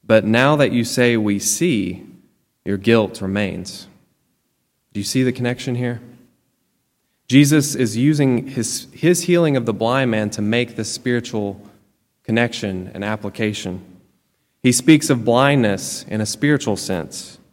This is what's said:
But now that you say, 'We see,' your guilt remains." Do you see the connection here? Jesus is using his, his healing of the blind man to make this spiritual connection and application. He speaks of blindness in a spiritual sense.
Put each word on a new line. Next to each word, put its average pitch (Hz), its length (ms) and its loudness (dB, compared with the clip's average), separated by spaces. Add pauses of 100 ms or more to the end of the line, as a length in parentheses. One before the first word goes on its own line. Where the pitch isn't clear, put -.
But 110 200 4
now 127 300 4
that 143 160 2
you 117 120 0
say, 120 340 2
'We 104 220 0
see,' 104 640 -2 (600)
your 98 140 -4
guilt 107 440 2
remains." 95 680 -6 (1040)
Do 104 60 -6
you 101 40 -6
see 131 200 -2
the 127 80 2
connection 123 440 -4
here? 120 240 -6 (1300)
Jesus 143 480 4
is 113 220 -2
using 139 500 2
his, - 440 -6
his 175 320 0
healing 170 340 2
of 117 80 -2
the 113 80 -2
blind 120 380 0
man 107 200 0
to 110 100 -6
make 117 340 -2
this 107 160 -6
spiritual 110 680 -6 (640)
connection 110 680 -2
and 98 100 -10
application. 104 760 -6 (800)
He 123 100 4
speaks 151 380 4
of 117 160 0
blindness 120 840 2
in 107 140 -4
a 107 40 0
spiritual 139 500 -2
sense. - 640 -8 (140)